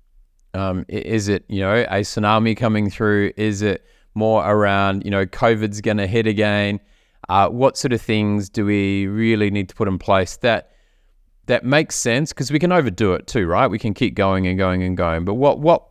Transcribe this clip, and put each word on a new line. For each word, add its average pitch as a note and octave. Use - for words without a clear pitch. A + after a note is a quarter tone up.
um, F#2+
i-, -
is G#2
it, G2
you G2+
know, G#2
a G2
tsunami A2
coming G#2+
through? G#2
Is G#2
it G#2
more G#2+
around, G2
you G2+
know, G2
covid's G#2+
gonna G#2
hit A2
again? G#2
Uh, F#2+
what B2+
sort B2+
of A2
things G#2
do G#2
we G2
really G#2+
need G2+
to -
put G#2+
in F#2+
place F#2+
that, A2
that A#2+
makes D3
sense? B2
'Cause C#3
we D3
can F3
overdo A2+
it -
too, G2
right? G#2
We G#2+
can G#2
keep A2+
going F#2+
and F#2
going F#2
and F2+
going. E2+
But G2
what, C3
what, D#3+